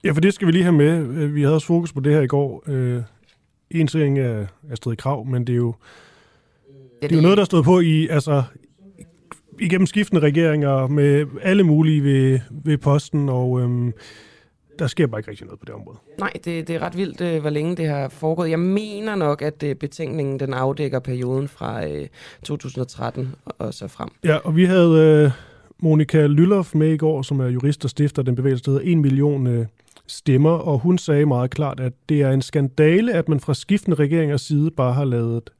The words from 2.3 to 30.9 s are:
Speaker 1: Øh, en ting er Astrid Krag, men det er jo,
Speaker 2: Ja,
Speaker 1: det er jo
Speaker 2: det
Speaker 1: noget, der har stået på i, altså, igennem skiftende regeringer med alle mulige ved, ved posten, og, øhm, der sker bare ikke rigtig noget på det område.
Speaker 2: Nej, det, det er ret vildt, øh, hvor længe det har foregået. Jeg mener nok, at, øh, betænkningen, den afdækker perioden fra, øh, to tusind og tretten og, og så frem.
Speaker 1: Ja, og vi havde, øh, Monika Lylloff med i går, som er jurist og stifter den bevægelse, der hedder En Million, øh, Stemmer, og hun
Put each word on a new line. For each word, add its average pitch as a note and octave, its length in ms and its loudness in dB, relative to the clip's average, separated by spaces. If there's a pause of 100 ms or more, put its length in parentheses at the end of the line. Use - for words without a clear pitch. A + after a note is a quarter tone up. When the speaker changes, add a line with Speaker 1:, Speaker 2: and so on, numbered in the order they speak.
Speaker 1:
Øh, B2 360 -4 (680)
en E3 160 0
ting C#3+ 320 0
er A2+ 280 -4 (240)
Astrid A#2 260 -6
Krag, B2+ 300 -6
men B2 200 -4
det B2 60 -4
er A#2+ 40 0
jo, A#2+ 180 -2 (1300)
Speaker 2:
Ja, D3 40 -6
Speaker 1:
det E3+ 60 -2
er E3 40 2
jo - 20 4
Speaker 2:
det D#3 40 4
Speaker 1:
noget, F#3+ 140 6
der G#3 60 4
har F3+ 40 0
stået E3 180 2
på F#3 160 4
i, D#3+ 280 2
altså, D3 340 0 (1160)
igennem F#3 260 0
skiftende G3+ 360 0
regeringer D3 640 2
med C#3+ 400 2 (160)
alle F#3+ 200 2
mulige D#3 420 4
ved, C3+ 360 4 (240)
ved D3+ 140 0
posten, C#3+ 500 0
og, B2+ 320 -2
øhm, B2 320 -2 (840)
der D3+ 80 -2
sker D3 200 0
bare A2 140 -6
ikke A2 100 -14
rigtig - 160 -18
noget - 140 -20
på - 60 -20
det G#2+ 80 -18
område. G#2+ 240 -20 (200)
Speaker 2:
Nej, G3 140 -6 (120)
det, E3 240 -8
det - 80 -12
er - 60 -6
ret D#3+ 140 -8
vildt, F#3 240 -6
øh, E3+ 200 -2
hvor D3+ 100 -4
længe D#3 260 -4
det D#3+ 120 -4
har C#3 200 -4
foregået. D#3+ 420 -4
Jeg D#3+ 80 -2
mener G#3 560 -4
nok, D3 280 -2
at, D3+ 200 -8
øh, C#3+ 120 -4
betænkningen, C#3 680 -8
den C3+ 140 -6
afdækker C3 440 -4
perioden B2+ 500 -4
fra, G#2+ 380 -10
øh, D2 200 -8 (380)
to D3 120 -8
tusind C3 260 -12
og B2 60 -6
tretten B2+ 460 -10 (100)
og, - 140 -16
og A2 160 -8
så - 140 -14
frem. - 200 -12 (160)
Speaker 1:
Ja, D#3 120 2
og D#3+ 200 -2
vi F3+ 80 6
havde, D#3+ 600 6
øh, C#3 60 4 (520)
Monika D#3 440 2
Lylloff E3+ 480 2
med D#3 180 2
i D#3 40 0
går, D#3 260 -2
som C3+ 180 -4
er B2+ 80 -2
jurist B2+ 360 -2
og C3 60 -2
stifter D3 320 -2
den B2+ 120 0
bevægelse, B2+ 300 -2
der C#3 60 -2
hedder C#3 220 0
En D#3+ 100 4
Million, C#3 440 2
øh, A#2 200 -2 (440)
Stemmer, D3 400 2
og D#3+ 280 0
hun F3+ 200 2